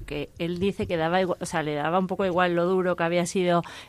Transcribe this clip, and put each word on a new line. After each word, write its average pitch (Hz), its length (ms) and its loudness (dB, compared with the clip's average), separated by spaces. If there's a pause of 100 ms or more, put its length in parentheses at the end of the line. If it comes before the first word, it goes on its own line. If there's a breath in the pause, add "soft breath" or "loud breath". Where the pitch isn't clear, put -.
que 147 220 -6 (100)
él 175 220 -4
dice 196 260 0
que 180 120 -2
daba 165 240 2
igua-, 180 180 0
o 185 60 -6
sea, 165 180 -2
le 147 120 -2
daba 156 220 0
un 190 100 2
poco 185 180 -2
igual 180 300 2
lo 170 100 2
duro 180 320 2
que 175 60 0
había 175 220 2
sido 175 380 2 (260 loud breath)